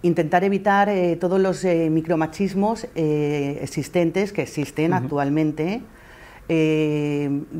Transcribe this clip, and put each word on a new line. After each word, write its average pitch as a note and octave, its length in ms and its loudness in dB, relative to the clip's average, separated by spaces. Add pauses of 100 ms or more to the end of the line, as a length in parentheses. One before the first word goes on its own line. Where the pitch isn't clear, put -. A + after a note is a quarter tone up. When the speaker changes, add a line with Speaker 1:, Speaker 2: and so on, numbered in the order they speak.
Speaker 1:
Intentar F3 400 2
evitar, G3 460 2
eh, F3+ 260 2
todos F3+ 260 0
los, F#3 240 0
eh, E3 240 2
micromachismos, E3+ 1080 0
eh, D3 680 0
existentes, F3 720 -2
que D#3+ 100 -4
existen D3+ 500 -2
Speaker 2:
Ujú. F3+ 120 0
Speaker 1:
actualmente. D3+ 800 0 (680)
Eh, D3+ 920 0 (180)